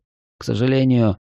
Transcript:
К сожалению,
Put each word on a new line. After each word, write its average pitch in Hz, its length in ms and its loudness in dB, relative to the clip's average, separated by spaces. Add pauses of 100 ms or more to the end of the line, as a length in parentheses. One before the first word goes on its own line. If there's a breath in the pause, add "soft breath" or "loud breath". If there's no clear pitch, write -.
(380)
К - 60 -20
сожалению, 123 720 0 (200)